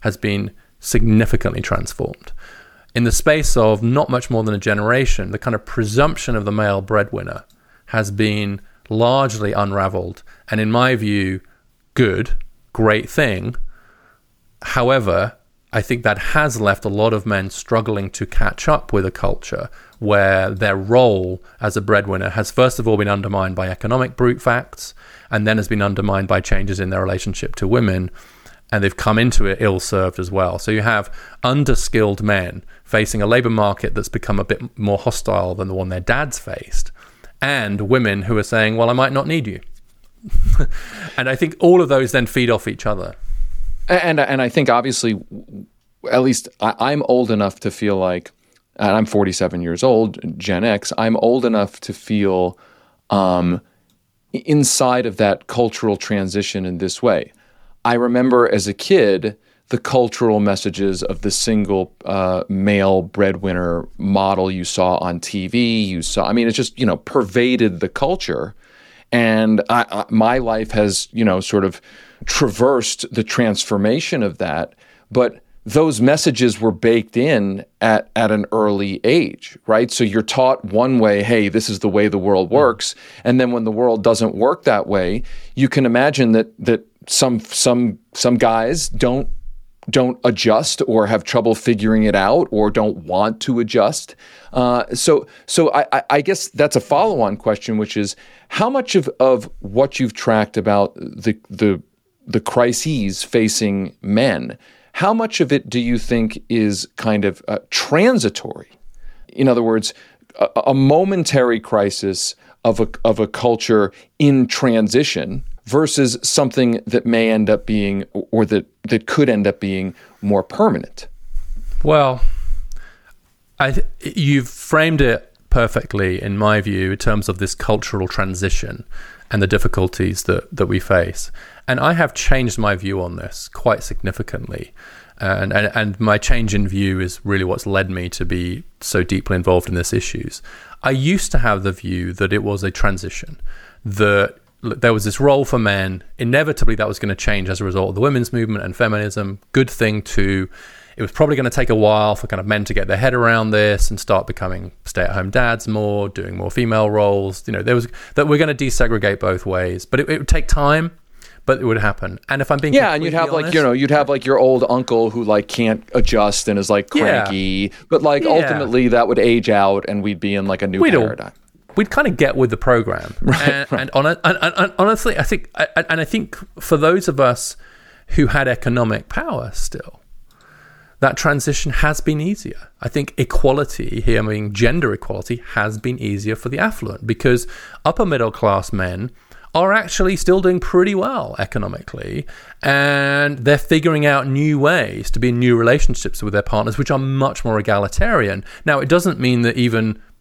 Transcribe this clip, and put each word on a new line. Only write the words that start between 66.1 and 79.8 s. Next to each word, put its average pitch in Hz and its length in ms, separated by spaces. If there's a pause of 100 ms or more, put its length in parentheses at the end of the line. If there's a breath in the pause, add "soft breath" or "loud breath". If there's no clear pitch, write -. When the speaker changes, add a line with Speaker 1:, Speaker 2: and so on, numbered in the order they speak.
Speaker 2:
I 101 60
mean, 117 140
it 113 60
just, - 260
you 123 80
know, 85 100
pervaded 117 840
the 95 80
culture. 98 680 (560 soft breath)
And 110 580
I, 117 220
I, 101 180
my 113 300
life 110 320
has, 104 400
you 113 120
know, 95 160
sort 98 240
of 95 160 (460 loud breath)
traversed 123 880
the 113 100
transformation 110 1000
of 92 160
that. 82 340 (380 soft breath)
But - 320 (200)
those 135 380
messages 127 580
were 110 120
baked 113 440
in 113 480 (180)
at, 110 340
at 110 160
an 104 200
early 101 520
age, - 540 (100)
right? 113 240